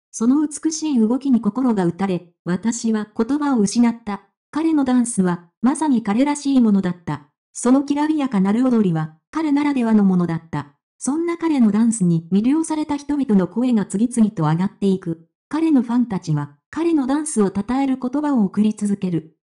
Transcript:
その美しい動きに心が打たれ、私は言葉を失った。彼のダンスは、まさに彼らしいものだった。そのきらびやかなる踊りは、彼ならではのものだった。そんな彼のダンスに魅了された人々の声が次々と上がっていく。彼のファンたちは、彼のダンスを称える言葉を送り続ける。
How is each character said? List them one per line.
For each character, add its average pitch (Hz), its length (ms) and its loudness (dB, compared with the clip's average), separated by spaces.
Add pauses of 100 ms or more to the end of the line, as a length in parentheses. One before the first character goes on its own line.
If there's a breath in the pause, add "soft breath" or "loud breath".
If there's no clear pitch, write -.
(100)
そ - 160 -4
の 294 200 4
美 311 260 -4
し 311 160 -6
い 277 100 0
動 226 200 2
き 277 120 -2
に 226 120 4
心 240 320 0
が 190 100 0
打 170 80 0
た 180 140 -4
れ、 180 220 -4 (180)
私 220 480 -2
は 208 200 -6
言 233 240 0
葉 285 160 0
を 247 40 2
失 220 280 2
っ 233 160 -2
た。 202 200 -10 (280)
彼 320 220 0
の 285 140 2
ダ 254 100 2
ン 247 80 4
ス 233 160 -4
は、 180 300 -2 (100)
ま 269 160 2
さ 311 100 -2
に 247 160 2
彼 214 220 0
ら 294 100 0
し 277 200 -2
い 262 80 6
も 214 100 4
の 196 80 4
だ 180 120 -4
っ 175 40 -8
た。 - 320 -10 (240)
そ - 200 0
の 277 100 4
き 277 120 -2
ら 302 140 0
び 311 80 0
や 277 140 -2
か 196 100 0
な 196 120 2
る 247 140 0
踊 233 160 2
り 180 120 2
は、 160 240 -6 (120)
彼 311 220 -2
な 285 120 0
ら 294 100 0
で 247 100 0
は 226 80 0
の 214 100 4
も 190 140 4
の 175 100 0
だ 165 100 -6
っ 165 140 -10
た。 143 280 -10 (180)
そ - 180 -6
ん 330 120 -2
な 339 100 -4
彼 330 240 0
の 220 100 4
ダ 214 120 2
ン 233 100 2
ス 202 120 -2
に 170 280 0
魅 202 120 2
了 302 200 2
さ 320 100 -4
れ 302 120 -4
た 294 100 -4
人 285 220 -4
々 254 160 0
の 185 140 2
声 247 260 0
が 202 100 2
次 208 260 -2
々 220 200 2
と 170 140 -4
上 151 100 2
が 175 100 -2
っ 196 60 -4
て - 160 -6
い 190 120 2
く。 165 300 -8 (200)
彼 320 220 0
の 269 120 4
フ 233 80 -6
ァ 233 80 0
ン 240 80 2
た 202 120 -4
ち - 160 -2
は、 143 220 -6 (140)
彼 330 240 0
の 277 120 0
ダ 269 100 0
ン 302 120 -4
ス - 120 -2
を 190 140 2
称 202 80 -2 (120)
え 269 120 0
る 262 100 0
言 262 260 -4
葉 294 120 -2
を 226 100 2
送 190 180 -2
り 214 100 2
続 202 240 -4
け 185 140 -6
る。 - 260 -6 (160)